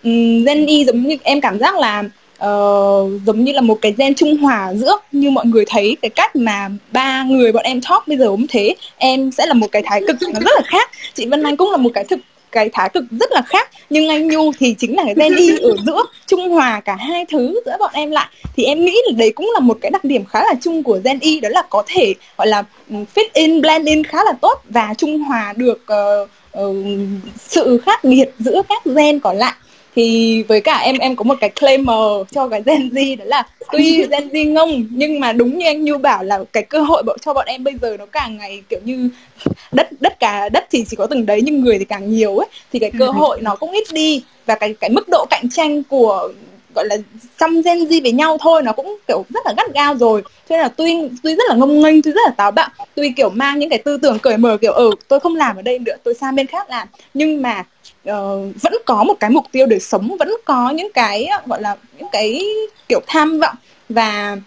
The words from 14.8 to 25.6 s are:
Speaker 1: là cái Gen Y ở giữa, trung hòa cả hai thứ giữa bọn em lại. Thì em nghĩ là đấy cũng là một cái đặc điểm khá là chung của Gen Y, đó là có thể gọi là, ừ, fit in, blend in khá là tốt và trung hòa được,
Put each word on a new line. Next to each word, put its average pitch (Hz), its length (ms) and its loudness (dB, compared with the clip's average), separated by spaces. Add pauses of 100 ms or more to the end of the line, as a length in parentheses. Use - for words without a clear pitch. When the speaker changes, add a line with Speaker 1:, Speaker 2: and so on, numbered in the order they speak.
Speaker 1:
là 381 80 0
cái 214 140 -2
Gen 311 180 4
Y 330 220 4
ở 226 180 2 (100)
giữa, 370 160 0 (240)
trung 359 240 0
hòa 254 300 2
cả 202 160 -6
hai 320 340 -6
thứ 302 360 0
giữa 523 120 -6
bọn 403 160 -2
em 302 160 -4
lại. 302 160 -2 (300)
Thì 240 80 0
em 302 200 0
nghĩ 359 100 0 (120)
là 381 120 0
đấy 226 160 4
cũng 381 200 -4
là 392 60 2
một 233 200 2
cái - 100 -4
đặc 370 140 -2
điểm 262 200 0
khá 214 200 -2
là 415 180 2
chung 330 200 -2
của 220 220 0
Gen 262 160 0
Y, 311 200 0
đó 214 80 -4
là 311 220 0
có 208 160 0
thể 247 280 0 (240)
gọi - 80 0
là, 208 180 0 (260)
ừ, 214 60 -8 (180)
fit 427 100 2 (100)
in, 320 260 2
blend 311 280 2
in 311 160 2
khá 320 200 -2
là 403 160 2
tốt 480 280 2
và 220 300 -2
trung 302 200 -2
hòa 240 380 -4
được, 247 300 0